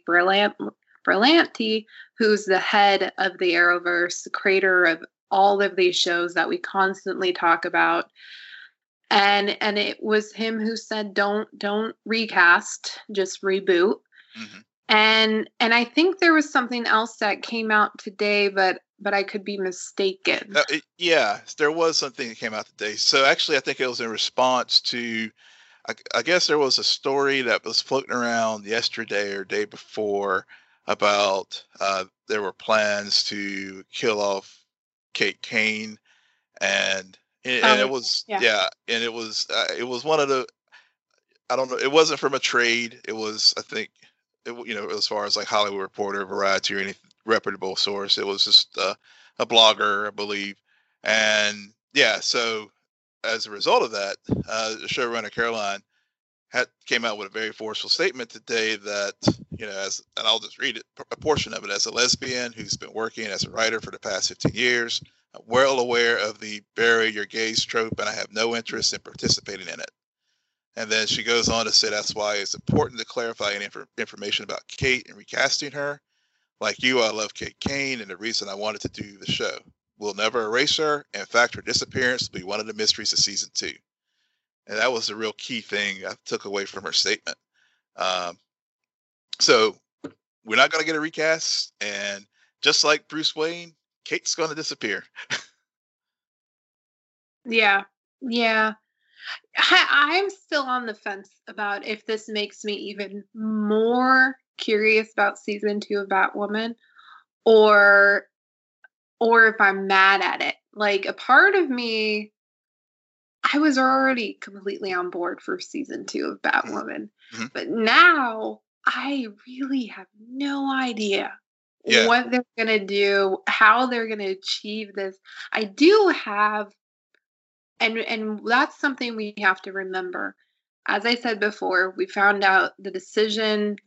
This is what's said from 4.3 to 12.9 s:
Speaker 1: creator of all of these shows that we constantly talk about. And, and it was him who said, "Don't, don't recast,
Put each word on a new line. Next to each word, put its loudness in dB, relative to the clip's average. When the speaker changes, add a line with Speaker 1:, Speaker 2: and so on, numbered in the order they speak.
Speaker 1:
creator 2
of 2
all 4
of 0
these 2
shows 0
that 0
we -2
constantly -2
talk 2
about. 0
And, 4
and 0
it -4
was 0
him -4
who -2
said, -8
"Don't, 0
don't -4
recast, 2